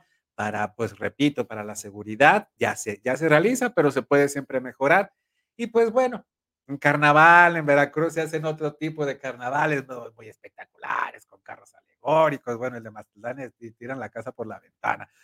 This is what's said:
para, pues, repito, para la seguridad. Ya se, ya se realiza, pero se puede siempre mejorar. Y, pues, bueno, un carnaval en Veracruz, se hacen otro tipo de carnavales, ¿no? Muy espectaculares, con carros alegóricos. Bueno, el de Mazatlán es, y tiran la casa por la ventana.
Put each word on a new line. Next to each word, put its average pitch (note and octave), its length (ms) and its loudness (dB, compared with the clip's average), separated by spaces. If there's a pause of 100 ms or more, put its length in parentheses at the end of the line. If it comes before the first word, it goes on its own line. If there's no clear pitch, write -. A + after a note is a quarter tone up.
(360)
para, G#2 400 -6
pues, A2 240 -6
repito, C3 480 -2
para G#2+ 160 -12
la G#2+ 120 -12
seguridad. A2 800 0
Ya G#2+ 180 0
se, - 280 -8
ya B2+ 140 -2
se D#3+ 100 0
realiza, A3 460 2
pero D3 180 2
se B2+ 100 -4
puede C#3+ 260 2
siempre C#3 320 -6
mejorar. C#3 540 0 (420)
Y, A#3 120 -8
pues, A#3 240 0
bueno, B3 360 -2 (400)
un C#3 100 -10
carnaval D#3 760 6
en D#3+ 100 -4
Veracruz, C#3+ 480 2
se D#3+ 80 -4
hacen D#3 240 -6
otro D#3 300 -6
tipo D#3 300 -6
de C3+ 120 -6
carnavales, C3 680 -4
¿no? A#2+ 300 -14
Muy A2+ 100 -20
espectaculares, - 1000 -12
con - 160 -20
carros - 340 -20
alegóricos. C#3+ 840 -2
Bueno, B2 200 -8
el A2+ 60 -16
de A2 80 -16
Mazatlán G#2+ 480 -14
es, B2+ 200 -12
y A#2 120 -18
tiran B2+ 280 -12
la A2 100 -10
casa A#2 240 -12
por A2+ 120 -10
la G#2 140 -14
ventana. - 500 -8 (140)